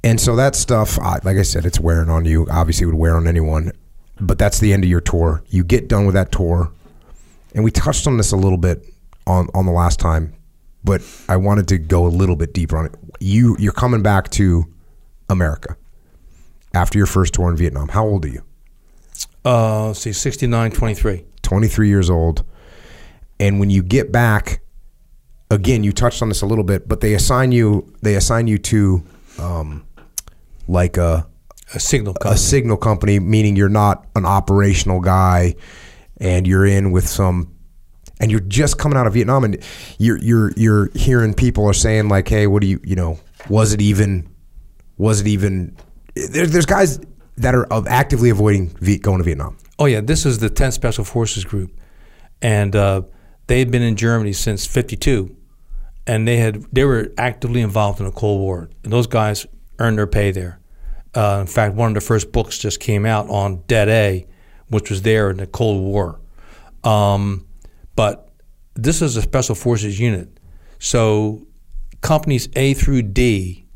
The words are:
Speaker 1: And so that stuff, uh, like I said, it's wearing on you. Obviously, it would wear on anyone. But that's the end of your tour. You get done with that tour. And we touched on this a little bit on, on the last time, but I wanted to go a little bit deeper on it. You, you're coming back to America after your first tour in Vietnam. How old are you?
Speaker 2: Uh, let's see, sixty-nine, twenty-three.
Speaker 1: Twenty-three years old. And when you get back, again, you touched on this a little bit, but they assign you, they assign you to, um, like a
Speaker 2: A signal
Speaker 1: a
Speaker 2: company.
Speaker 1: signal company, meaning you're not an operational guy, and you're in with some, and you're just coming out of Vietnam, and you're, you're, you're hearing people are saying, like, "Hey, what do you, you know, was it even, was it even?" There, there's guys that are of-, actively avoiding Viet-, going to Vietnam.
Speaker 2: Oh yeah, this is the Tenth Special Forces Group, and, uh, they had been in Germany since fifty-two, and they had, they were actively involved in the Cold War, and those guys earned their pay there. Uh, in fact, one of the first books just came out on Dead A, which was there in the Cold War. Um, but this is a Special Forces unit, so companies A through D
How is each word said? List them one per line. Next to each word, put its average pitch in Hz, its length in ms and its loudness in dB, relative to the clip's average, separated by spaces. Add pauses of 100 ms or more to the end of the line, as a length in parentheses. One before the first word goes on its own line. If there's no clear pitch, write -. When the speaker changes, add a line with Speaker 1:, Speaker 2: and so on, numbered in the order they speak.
Speaker 1:
And 113 140 4
so - 160 2
that 135 200 2
stuff, 107 460 0
uh, 90 220 -2
like 95 140 2
I 98 60 4
said, 82 220 -2
it's - 140 0
wearing 82 300 2
on 82 160 2
you. 80 240 2
Obviously, 80 340 0
it 87 40 2
would 80 80 0
wear 82 200 2
on 82 120 2
anyone. 80 440 0 (480)
But 95 180 0
that's 104 220 2
the 104 140 4
end 98 100 2
of 90 60 2
your 85 120 2
tour. 82 460 0
You 92 160 0
get 113 240 0
done 101 180 2
with 95 80 2
that 92 180 0
tour. 87 400 0 (840)
And 107 80 0
we 113 80 2
touched - 340 0
on 131 120 2
this 101 140 0
a 107 40 0
little 95 220 2
bit 85 280 0 (420)
on, 90 260 2
on 92 120 0
the 90 60 0
last 87 280 2
time, 80 340 0 (500)
but 92 180 0 (280)
I 92 80 2
wanted 101 320 2
to 95 80 2
go 85 280 2
a 87 40 4
little 90 260 2
bit 80 180 -4
deeper 82 240 -2
on 80 100 -4
it. - 80 -12 (240)
You, 107 400 4
you're 101 120 0
coming 123 300 0
back 98 300 2
to 87 340 2 (640)
America 87 480 -2 (960)
after 90 240 0
your 98 100 4
first 92 260 0
tour 90 160 0
in 85 60 0
Vietnam. 73 340 -2
How 104 160 0
old 98 200 -2
are 71 40 -6
you? 58 140 -12 (1000)
Speaker 2:
Uh, 110 420 2
let's 104 120 -8
see, 110 140 -8
sixty-nine, 117 580 -2
twenty-three. 104 540 -2 (180)
Speaker 1:
Twenty-three 107 440 2
years 95 220 4
old. 82 340 2 (960)
And 101 200 2
when 101 100 2
you 98 140 4
get 110 280 0
back, 117 500 0 (880)
again, 104 340 2
you 101 80 2
touched - 300 0
on 113 60 -2
this 104 140 -2
a 101 40 -2
little 107 180 0
bit, 95 240 -2
but - 140 -2
they 107 120 0
assign 127 380 2
you, 110 500 2
they 107 140 2
assign 117 320 0
you 107 100 0
to, 98 460 2 (360)
um, 78 460 -8 (840)
like 90 300 0
a 82 300 0 (460)
Speaker 2:
A - 60 -8
signal 104 360 -2
Speaker 1:
a - 40 -8
Speaker 2:
company. - 200 2
Speaker 1:
signal 117 380 2
company, 104 420 0
meaning 104 380 2
you're 98 100 4
not 104 480 2
an 95 100 0
operational 98 760 2
guy, 90 540 2 (640)
and 90 260 0
you're 95 180 4
in 98 280 2
with 90 120 2
some, 90 460 -2 (680)
and 110 100 0
you're 107 80 2
just 107 380 0
coming 143 200 0
out 123 80 2
of 104 80 0
Vietnam, 123 300 2
and 104 140 -2 (400)
you're, 110 220 2
you're, 113 360 2
you're 107 400 4
hearing 117 380 2
people 113 320 2
are 101 80 4
saying, 107 340 2
like, 98 220 2
"Hey, 107 180 2
what 101 140 2
do 98 60 2
you, 95 180 0
you 92 100 -4
know, 82 240 -4 (300)
was 104 240 2
it 98 80 -2
even, 98 480 0 (680)
was 107 220 0
it 101 80 -2
even?" 95 480 -2 (400)
There, 170 320 -4
there's 160 180 2
guys 190 340 0 (360)
that 127 200 0
are 120 100 2
of-, 110 220 -4
actively 123 420 2
avoiding 101 400 2 (100)
Viet-, 95 220 0
going 95 160 0
to 87 80 0
Vietnam. 69 320 -6 (220)
Speaker 2:
Oh 147 60 2
yeah, 117 140 2
this 147 260 -2
is 123 120 0
the 107 120 -2
Tenth 131 260 0
Special 113 280 -2
Forces 107 400 -4
Group, 98 340 -8 (640)
and, 104 320 0
uh, 98 280 2 (460)
they 123 120 2
had 123 100 0
been 120 120 0
in 113 160 0
Germany 113 340 0
since 98 340 -4
fifty-two, 123 680 -2 (720)
and 110 180 -2
they 117 120 0
had, 110 340 -2
they 127 140 2
were 117 320 0
actively 120 420 -4
involved 104 400 -2
in 98 60 -6
the 95 80 -6
Cold 104 260 -2
War, 95 300 -6 (140)
and 107 100 -6
those 120 140 0
guys 107 380 -2 (340)
earned 113 180 0
their 104 100 -2
pay 101 220 0
there. 90 300 -8 (560)
Uh, 101 260 0
in 92 60 -6
fact, 104 280 -2
one 113 140 0
of 107 60 -2
the 104 60 -2
first - 300 -2
books - 260 -4
just - 220 -6
came 104 260 -2
out 107 240 -2
on 98 380 -4
Dead 110 220 2
A, 104 360 0 (440)
which 107 200 -2
was 95 120 -4
there 107 280 2
in 92 80 -4
the 95 100 -8
Cold 104 340 -2
War. 98 380 -4 (640)
Um, 101 600 0 (500)
but 107 340 -2 (460)
this 156 260 -2
is 127 160 -2
a 107 40 -2
Special 123 340 -2
Forces 104 440 -4
unit, 104 400 -4 (400)
so 107 640 -2 (560)
companies 151 540 -2
A 135 200 0
through 135 260 0
D 98 640 -2 (100)